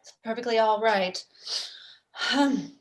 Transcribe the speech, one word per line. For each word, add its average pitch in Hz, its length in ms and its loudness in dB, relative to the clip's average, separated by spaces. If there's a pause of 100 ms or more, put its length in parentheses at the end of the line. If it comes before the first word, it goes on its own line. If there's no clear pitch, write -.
It's - 120 -20 (120)
perfectly 226 340 -2
all 214 220 4
right. 196 480 0
<sighs> - 1040 -10
Um 277 480 0